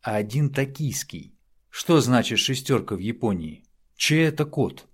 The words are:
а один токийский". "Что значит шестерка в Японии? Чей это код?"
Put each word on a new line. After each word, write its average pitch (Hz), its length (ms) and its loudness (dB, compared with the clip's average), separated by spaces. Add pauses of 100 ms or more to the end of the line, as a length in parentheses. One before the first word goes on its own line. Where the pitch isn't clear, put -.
а 107 140 -4
один 131 380 0
токийский". 139 800 -6 (340)
"Что - 300 4
значит 117 400 2
шестерка - 560 0
в 90 40 -6
Японии? 95 680 -4 (320)
Чей 160 280 2
это 156 200 0
код?" 135 480 -4